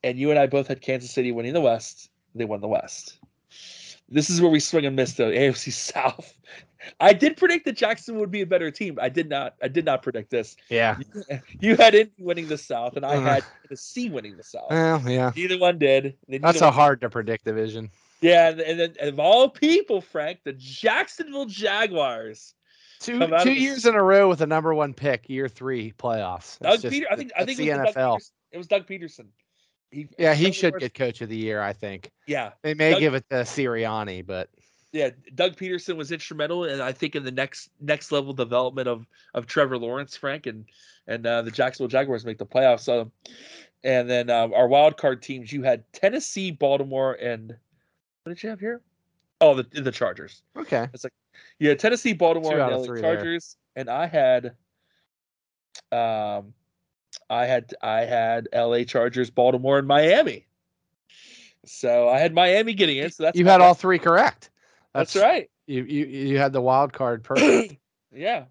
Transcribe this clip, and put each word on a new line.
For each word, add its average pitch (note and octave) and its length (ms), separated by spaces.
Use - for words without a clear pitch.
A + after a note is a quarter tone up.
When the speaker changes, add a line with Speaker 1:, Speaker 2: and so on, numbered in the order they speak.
Speaker 1:
And B2+ 160
you C#3 100
and D3+ 80
I C#3 80
both C3+ 220
had - 140
Kansas B2+ 280
City B2 220
winning A#2 220
the E3+ 80
West. A2+ 500
They A#2 100
won G#2 160
the G#2 60
West. - 500
This D3 220
is E3+ 100
where E3+ 120
we D#3 80
swing D3+ 260
and C3+ 100
miss B2+ 180
the A2+ 180
A B2+ 160
F B2+ 100
C - 140
<laughs> - 0
South. - 600
I G3 140
did D4 240
predict E4+ 280
that A#3+ 100
Jackson A3+ 440
would G#3 100
be G3+ 120
a F#3+ 40
better E3+ 240
team. D#3 320
I B2+ 80
did D#3 200
not, C#3 340
I C3 40
did D#3 160
not C#3 200
predict A#2 260
this. A2+ 280
Speaker 2:
Yeah. A2+ 300
Speaker 1:
You, C#3+ 400
you G#3+ 160
had A3 200
Indy G#3+ 240
winning E3+ 300
the D3+ 100
South, A#2+ 380
and C#3 80
I C#3+ 100
Speaker 2:
Uh-huh. C3 120
Speaker 1:
had C#3 160
Tennessee A#3 480
winning G#2+ 260
the - 60
South. - 260
Speaker 2:
Well, D#3+ 400
yeah. B2+ 260
Speaker 1:
Neither F3+ 220
one F3+ 220
did. C3+ 360
They C3 100
Speaker 2:
That's D#3+ 240
Speaker 1:
neither E3 40
Speaker 2:
a D3+ 40
Speaker 1:
one B2+ 60
Speaker 2:
hard C#3+ 260
to A#2+ 80
predict A2 360
division. A2 440
Speaker 1:
Yeah, E3+ 300
and, D#3+ 120
and E3 180
then, E3+ 220
of D3 180
all A3 280
people, D4 540
Frank, D#3 420
the C#3 100
Jacksonville C4+ 920
Jaguars F#3+ 1120
Speaker 2:
Two, A#3+ 200
Speaker 1:
come E3 120
out E3+ 120
Speaker 2:
two B3 60
Speaker 1:
of C4+ 60
the C4 60
Speaker 2:
years C4+ 240
in A#3 80
a G#3 80
row G3 260
with F3 120
the D#3 80
number D#3 260
one D3+ 180
pick, B2+ 380
year C3+ 180
three B2 520
playoffs. G2+ 580
That's F#3 200
Speaker 1:
Doug A3 40
Speaker 2:
just, D#3 100
Speaker 1:
Peter-, C#4+ 200
I G#3 40
think, B3+ 200
I F#3 100
Speaker 2:
that's C4 100
Speaker 1:
think - 40
Speaker 2:
the D#3 100
Speaker 1:
it D3 40
was C#3 40
the C3+ 60
Doug C3 40
Speaker 2:
N - 20
F G#3 80
L. B2+ 180
Speaker 1:
Peters-, - 160
it E3 40
was F3 100
Doug G3 200
Peterson. E3 400
He, D3 160
Speaker 2:
Yeah, D#3 160
he D3+ 120
Speaker 1:
Doug F#3+ 100
Speaker 2:
should E3+ 180
Speaker 1:
Peterson. - 60
Speaker 2:
get B2+ 160
coach B2 260
of A2+ 80
the A2+ 80
year, A2 240
I G2+ 120
think. G2 360
Speaker 1:
Yeah. B2+ 280
Speaker 2:
They D3+ 100
may D#3 200
Speaker 1:
Doug F#3+ 80
Speaker 2:
give D3+ 120
it C3 160
to C#3 60
Sirianni, A2 880
but F#2 240
Speaker 1:
Yeah, C#3+ 180
Doug F3 200
Peterson F3+ 400
was D3+ 160
instrumental, E3 520
and C#3 180
I C3 120
think D3 220
in C#3+ 80
the B2+ 60
next, C3+ 400
next C#3+ 320
level C#3 220
development B2+ 540
of, A2+ 180
of A#2+ 100
Trevor C3 320
Lawrence, B2 400
Frank, C#3+ 300
and, A2 180
and, A#2 220
uh, A#2 160
the A2+ 80
Jacksonville C3 360
Jaguars B2+ 380
make A2 140
the - 80
playoffs. B2+ 320
So, A#2 320
and B2+ 260
then, A#2+ 220
um, A#2 240
our B2 120
wild D3 300
card C3 240
teams, B2 320
you C#3+ 80
had A#2+ 220
Tennessee, G3 560
Baltimore, C3+ 640
and A2+ 420
what F3 120
did - 80
you G#3+ 60
have G#3 100
here? A#3 220
Oh, D#3 140
the, C3 280
the C3 100
Chargers. F#2+ 500
Speaker 2:
Okay. C3 360
Speaker 1:
It's B2 120
like, B2+ 80
yeah, D3 160
Tennessee, A3+ 360
Baltimore, E3 400
Speaker 2:
Two D3+ 60
Speaker 1:
and C#3+ 40
Speaker 2:
out B2+ 120
of B2+ 60
Speaker 1:
L B2+ 40
A - 20
Speaker 2:
three A#2+ 140
there. E3 160
Speaker 1:
Chargers, E3+ 400
and B2+ 120
I C#3+ 160
had, C3 420
um, G#2+ 600
I A#2 160
had, B2 360
I A2+ 200
had A#2 500
L A#2 220
A A#2+ 100
Chargers, A#2+ 460
Baltimore, B2+ 500
and C#3 80
Miami. D#3 580
So A#2+ 440
I C3 100
had D#3+ 140
Miami F#3+ 400
getting E3+ 240
in. D3+ 140
So - 120
that's E3+ 140
Speaker 2:
You F3 80
Speaker 1:
my F#3+ 60
Speaker 2:
had F3+ 100
all F3+ 100
Speaker 1:
best. F3 80
Speaker 2:
three F#3 200
correct. F3+ 500
Speaker 1:
That's C3+ 200
Speaker 2:
That's G3 100
Speaker 1:
right. C4 260
Speaker 2:
You, B2+ 160
you, D3 220
you C3+ 320
had C#3 140
the C3 100
wild C3 300
card A#2+ 320
perfect. G#3+ 520
Speaker 1:
<clears throat> - 160
Yeah. D#3+ 400